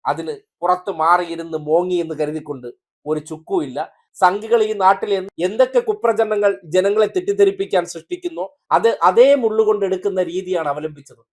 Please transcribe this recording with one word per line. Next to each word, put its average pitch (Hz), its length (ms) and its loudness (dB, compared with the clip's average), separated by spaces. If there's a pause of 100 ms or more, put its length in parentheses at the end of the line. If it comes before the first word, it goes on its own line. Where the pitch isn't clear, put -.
(100)
അതിന് 156 240 -6 (260)
പുറത്ത് 180 300 -2
മാറിയിരുന്ന് 165 680 0
മോങ്ങി 175 440 0
എന്ന് 160 120 -6
കരുതിക്കൊണ്ട് 147 520 -6 (400)
ഒരു 151 140 -2
ചുക്കുമില്ല. 156 580 -6 (420)
സംഘികൾ 208 420 2
ഈ 214 100 0 (100)
നാട്ടിൽ 196 320 4
എന്ത്, 190 160 -4 (160)
എന്തൊക്കെ 247 340 2
കുപ്രചരണങ്ങൾ 214 800 0 (160)
ജനങ്ങളെ 202 320 2
തെറ്റിദ്ധരിപ്പിക്കാൻ 196 800 0
സൃഷ്ടിക്കുന്നോ 175 580 -10 (320)
അത് 208 260 2
അതേ 233 320 6
മുള്ളുകൊണ്ട് 220 540 2
എടുക്കുന്ന 185 340 -2
രീതിയാണ് 175 460 -4
അവലംബിച്ചത്. 143 540 -10 (100)